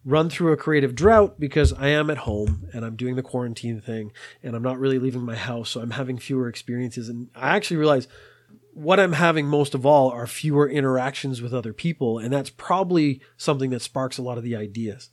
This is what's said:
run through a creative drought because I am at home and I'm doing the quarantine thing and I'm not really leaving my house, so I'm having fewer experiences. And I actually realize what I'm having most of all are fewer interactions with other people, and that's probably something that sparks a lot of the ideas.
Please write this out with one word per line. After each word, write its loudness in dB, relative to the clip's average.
run 2
through 0
a 4
creative 2
drought 6
because 4
I -2
am 2
at -4
home -4
and -6
I'm -10
doing -4
the -4
quarantine -6
thing -10
and -8
I'm -6
not -4
really 0
leaving -2
my -6
house, -8
so -8
I'm -6
having -6
fewer -2
experiences. -8
And -12
I 0
actually -2
realize 4
what 2
I'm 4
having 2
most 2
of -2
all 8
are -8
fewer 2
interactions -2
with -6
other -6
people, -2
and -4
that's -2
probably 0
something -2
that -4
sparks -6
a -8
lot -8
of -10
the -6
ideas. -8